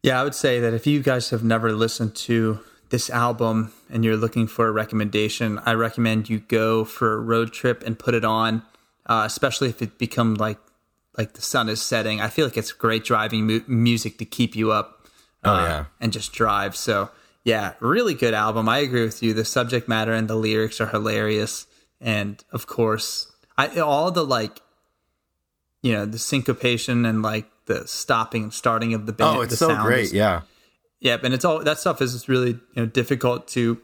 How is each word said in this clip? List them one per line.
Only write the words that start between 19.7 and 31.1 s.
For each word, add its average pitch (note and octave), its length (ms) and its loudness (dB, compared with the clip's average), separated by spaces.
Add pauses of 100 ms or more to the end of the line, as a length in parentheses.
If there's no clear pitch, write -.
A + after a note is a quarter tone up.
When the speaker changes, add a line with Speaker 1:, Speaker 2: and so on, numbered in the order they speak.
Speaker 1:
matter A2 240 0
and A2+ 140 0
the A2 80 -2
lyrics A2 440 0
are A2 100 2
hilarious. G#2+ 760 -2 (340)
And, G#2 520 -4
of - 160 -8
course, - 640 -2 (260)
I, D3 220 0
all D#3 320 2
the, E3+ 120 0
like, A#2+ 380 -2 (1200)
you A#2+ 120 2
know, G#2 120 -2
the A2 140 -8
syncopation A#2+ 840 0
and, A2 180 0
like, G#2+ 240 -4 (180)
the - 220 -2
stopping A2+ 560 -2
and G#2+ 100 -10
starting A2+ 400 0
of G#2+ 140 -4
the A2+ 60 -6
band, D3 240 2
Speaker 2:
Oh, B2 40 0
it's A#2 120 -2
Speaker 1:
the A2+ 40 -2
Speaker 2:
so E3 120 4
Speaker 1:
sound G#2+ 180 2
Speaker 2:
great, A#2+ 180 4
Speaker 1:
is E2 80 -6
Speaker 2:
yeah. F#2+ 280 2 (580)
Speaker 1:
Yep, A#2+ 260 0